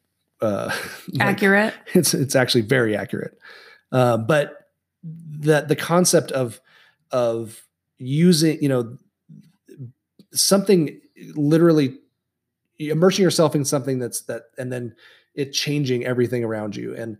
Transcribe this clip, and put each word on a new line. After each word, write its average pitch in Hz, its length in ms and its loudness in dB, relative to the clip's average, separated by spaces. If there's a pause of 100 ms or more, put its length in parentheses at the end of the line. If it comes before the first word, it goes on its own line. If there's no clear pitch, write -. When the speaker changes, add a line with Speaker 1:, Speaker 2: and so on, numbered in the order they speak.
(400)
Speaker 1:
uh, 107 340 -4 (200)
<laughs> - 180 -16
like, 143 160 -2
Speaker 2:
Accurate. 202 440 2 (220)
Speaker 1:
it's, 175 180 4
it's 151 220 0
actually 127 280 2
very 113 340 0
accurate. - 420 -8 (540)
Uh, 123 240 2
but 143 540 -2 (340)
that 151 640 -2
the 147 80 0
concept 170 560 2
of, 127 280 -4 (520)
of 117 520 -4 (340)
using, 156 600 2
you 147 80 0
know, 123 300 -2 (1300)
something 190 680 2 (340)
literally 151 600 4 (840)
immersing 160 440 2
yourself 160 320 2
in 143 100 0
something 131 340 -2
that's 120 240 -8
that, 117 220 -10 (140)
and 127 140 -8
then 120 220 -8 (400)
it 139 180 -6
changing 131 520 -2
everything 123 400 0
around 107 320 -6
you. 117 180 -10
And 113 240 -12